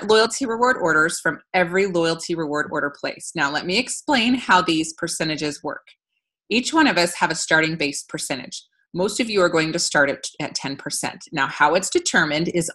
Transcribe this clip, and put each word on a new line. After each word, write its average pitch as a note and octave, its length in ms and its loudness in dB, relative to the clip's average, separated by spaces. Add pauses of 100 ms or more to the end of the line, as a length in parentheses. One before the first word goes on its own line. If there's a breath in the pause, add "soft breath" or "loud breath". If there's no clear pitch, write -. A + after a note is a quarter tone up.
loyalty A3 400 2
reward A#3+ 360 0
orders D#3+ 400 2
from D#3 180 -2 (140)
every F#3 320 2
loyalty E3 500 0
reward D3 380 -4
order C#3+ 260 -4
placed. - 380 -10
Now C#3+ 120 0
let C#3+ 160 -4
me F#3 120 0
explain B3+ 560 0
how G3+ 280 4
these D#3+ 300 0
percentages D#3 720 -6
work. - 240 -10 (600)
Each A#3+ 240 0
one D#4 140 6
of F#3 100 2
us F3 180 2
have E3+ 160 2
a D#3+ 40 -4
starting D#3+ 420 0
base D3 260 -4
percentage. - 600 -8 (280)
Most G3 280 -2
of A3+ 80 -2
you G3+ 120 2
are F3 60 6
going D#3+ 240 2
to E3+ 80 -2
start C#3+ 300 2
at, - 180 -6 (140)
at - 140 -6
ten C3+ 200 -6
percent. - 560 -8
Now, C3+ 160 0
how D3+ 260 4
it's F#3+ 160 2
determined E3+ 600 0
is E3+ 260 -2